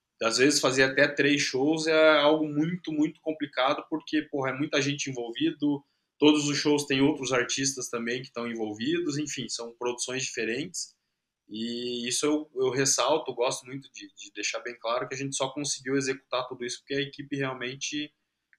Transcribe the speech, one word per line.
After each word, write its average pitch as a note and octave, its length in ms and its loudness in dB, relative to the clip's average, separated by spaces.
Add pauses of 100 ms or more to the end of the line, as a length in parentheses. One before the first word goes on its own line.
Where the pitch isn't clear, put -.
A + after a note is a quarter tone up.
(220)
às A2+ 160 2
vezes C#3+ 220 6
fazer C3+ 240 4
até C#3 240 4
três C#3+ 320 2
shows D3+ 460 0
é D#3 320 8
algo D#3 280 6
muito, D#3 460 -2
muito D3+ 280 0
complicado, C#3+ 680 -2
porque, D3+ 420 -2
porra, C3 200 -2
é B2+ 80 -4
muita D3 240 0
gente C#3+ 280 -4
envolvido, C#3 720 -2 (360)
todos D3 300 6
os C#3+ 100 2
shows D3 280 2
têm C3+ 140 2
outros C3+ 320 2
artistas B2+ 560 -2
também A#2+ 340 -4
que C3+ 100 -16
tão A#2+ 180 -8
envolvidos, B2 680 -2
enfim, C#3+ 300 -6
são A#2 300 -10
produções B2 460 -4
diferentes. B2 680 -6 (540)
E A#2+ 600 -6
isso B2 180 -2
eu, D3+ 280 0
eu C3 160 0
ressalto, C3+ 640 0
gosto B2+ 320 -2
muito C3+ 260 -12
de, G#2 220 -16
de - 180 -20
deixar - 280 -6
bem A#2+ 180 -12
claro B2+ 300 -2
que C3+ 60 -6
a B2+ 40 -8
gente C3+ 160 -6
só E3 140 -2
conseguiu C#3+ 480 -4
executar C3 500 -2
tudo B2 180 -10
isso B2 140 -8
porque - 160 -10
a C#3 60 -2
equipe C#3+ 360 -8
realmente, C#3 760 -6 (460)